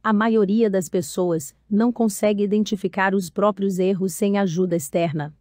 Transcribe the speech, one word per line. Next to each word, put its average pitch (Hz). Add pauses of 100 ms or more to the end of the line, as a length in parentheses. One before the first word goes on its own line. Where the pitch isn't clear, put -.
A 220
maioria 214
das 190
pessoas 175 (120)
não 220
consegue 214
identificar 196
os 190
próprios 196
erros 190
sem 202
ajuda 180
externa. 156